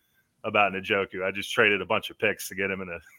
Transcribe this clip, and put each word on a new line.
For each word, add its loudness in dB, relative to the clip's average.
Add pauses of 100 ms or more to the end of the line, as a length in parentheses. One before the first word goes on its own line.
(440)
about 2
Njoku. -2
I -2
just -8
traded 4
a -8
bunch 0
of -18
picks -2
to -14
get 0
him -4
in -10
a, -8 (200)